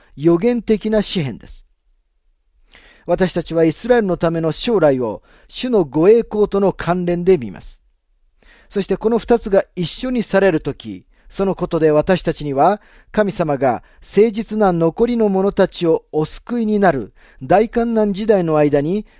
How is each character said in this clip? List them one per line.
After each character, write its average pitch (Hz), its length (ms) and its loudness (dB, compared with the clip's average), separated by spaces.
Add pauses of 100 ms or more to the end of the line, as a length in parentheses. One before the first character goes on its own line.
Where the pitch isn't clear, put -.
(140)
予 165 220 2
言 233 260 0
的 214 280 -2
な 214 100 2
詩 185 220 -4
編 123 160 -8
で - 80 -20
す。 - 200 -20 (1400)
私 175 260 0
た 170 100 -4
ち - 120 -10
は 165 100 4
イ 160 80 4
ス - 160 -6
ラ 240 80 4
エ 233 60 4
ル 202 40 -2
の 175 120 -2
た 165 120 0
め 165 120 -2
の 156 100 -2
将 226 260 -2
来 139 220 4
を 104 220 -6 (260)
主 - 220 -8
の 202 160 2
ご 156 240 2
栄 233 80 6
光 208 300 0
と 196 120 -2
の 190 140 2
関 180 320 -4
連 175 180 -2
で 185 140 4
見 113 120 -10
ま - 120 -16
す。 - 200 -20 (880)
そ 196 140 -4
し - 40 -10
て 190 120 -2
こ 214 100 -4
の 233 100 0
二 233 200 0
つ 220 100 -12
が 190 160 2 (100)
一 175 120 -4
緒 - 240 -8
に 247 120 -2
さ - 160 -2
れ 190 140 4
る 156 80 -2
と 143 140 -6
き、 98 320 -16 (240)
そ 196 140 -4
の 190 100 -2
こ 180 140 -4
と 165 100 -4
で 151 140 4
私 160 300 2
た 165 120 -2
ち 147 100 -10
に 143 100 -6
は 170 280 2 (280)
神 208 220 0
様 160 240 -2
が 127 260 -2 (200)
誠 220 300 2
実 214 260 -6
な 196 140 2
残 165 340 0
り 240 100 -4
の 214 120 2
者 190 240 0
た 190 140 2
ち - 200 -6
を 160 260 0
お 156 120 -2
救 - 380 -6
い 214 40 -2
に 214 120 0
な 185 140 4
る 117 220 -8 (260)
大 180 280 2
観 233 260 -2
難 214 180 0
時 202 140 -6
代 196 180 2
の 156 140 0
間 147 220 2
に 185 260 -4 (140)